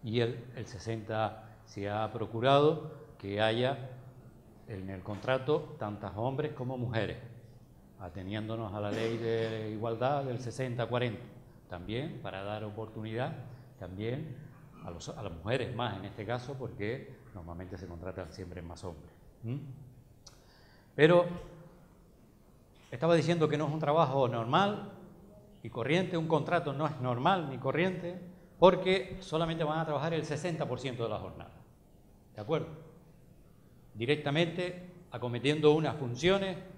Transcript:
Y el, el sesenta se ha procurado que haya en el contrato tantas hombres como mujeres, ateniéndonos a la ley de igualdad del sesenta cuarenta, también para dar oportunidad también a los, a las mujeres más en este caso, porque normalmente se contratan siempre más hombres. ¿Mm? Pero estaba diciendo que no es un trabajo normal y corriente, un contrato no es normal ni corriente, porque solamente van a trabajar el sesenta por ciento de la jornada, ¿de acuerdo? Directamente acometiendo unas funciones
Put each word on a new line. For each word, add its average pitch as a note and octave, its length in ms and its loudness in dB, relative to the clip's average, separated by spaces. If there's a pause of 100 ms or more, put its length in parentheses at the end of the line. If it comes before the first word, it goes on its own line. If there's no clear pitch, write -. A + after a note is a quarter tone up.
Y A#2 160 2
el, A#2+ 240 0 (100)
el A#2+ 120 -8
sesenta A2 960 -4
se G2+ 260 -4
ha G#2+ 220 -2
procurado C3+ 800 4 (260)
que G2+ 220 -2
haya B2 500 2 (760)
en F#2+ 220 -8
el F#2+ 120 -8
contrato B2 760 0
tantas G#2 380 -6
hombres A#2 360 0
como C3 240 -6
mujeres, A2+ 400 -2 (840)
ateniéndonos G#2 720 -6
a G#2 80 -4
la G#2 120 0
ley A2+ 240 0
de A2+ 560 0
igualdad A#2 500 0
del B2+ 160 -4
sesenta A#2+ 480 -2
cuarenta, A#2+ 360 0 (460)
también A#2 540 -6
para F#2+ 220 -8
dar G#2+ 180 -4
oportunidad A2 680 -6 (480)
también A2 560 -6 (480)
a F#2+ 60 -8
los, E2+ 180 -12
a E2+ 140 -10
las F#2+ 100 -6
mujeres G#2+ 420 -2
más A2 220 -2
en F#2 80 -8
este G2+ 200 -8
caso, B2 300 -4
porque A#2 640 -6 (180)
normalmente F2+ 420 -10
se F2+ 120 -10
contratan E2+ 440 -8
siempre F2 300 -10
más E2+ 220 -12
hombres. E2+ 260 -10 (320)
¿Mm? A#2 140 -4 (1400)
Pero F3 320 8 (1600)
estaba D#3+ 260 4
diciendo D#3+ 320 6
que D3+ 100 2
no D3+ 80 2
es D3 60 0
un D#3 80 -2
trabajo C#3 480 6
normal D3+ 640 2 (680)
y A#2 60 -10
corriente, E3+ 480 2
un D#3+ 120 0
contrato D#3 440 2
no C#3+ 140 0
es C#3 140 -2
normal C#3 500 2
ni C3 80 -6
corriente, E3 600 0 (400)
porque F#3 600 8
solamente E3 420 0
van D#3 160 0
a E3 60 2
trabajar D#3 300 0
el D#3 100 0
sesenta D3+ 420 -2
por A#2+ 140 -2
ciento A#2+ 240 -4
de G#2+ 60 0
la G#2 80 -2
jornada, F2 340 -10 (840)
¿de G#2+ 60 -10
acuerdo? A#2+ 280 -2 (1300)
Directamente D3+ 960 0 (220)
acometiendo B2+ 600 4
unas D3+ 240 2
funciones F3 600 2 (220)